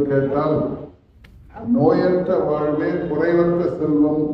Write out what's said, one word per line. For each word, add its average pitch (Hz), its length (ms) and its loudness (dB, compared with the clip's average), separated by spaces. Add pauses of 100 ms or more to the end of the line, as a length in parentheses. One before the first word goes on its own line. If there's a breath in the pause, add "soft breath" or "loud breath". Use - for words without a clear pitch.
கேட்டால், 139 520 0 (1120)
நோயற்ற 180 680 2
வாழ்வே 151 500 -2 (140)
குறைவற்ற 170 580 0 (140)
செல்வம் 151 480 2 (100)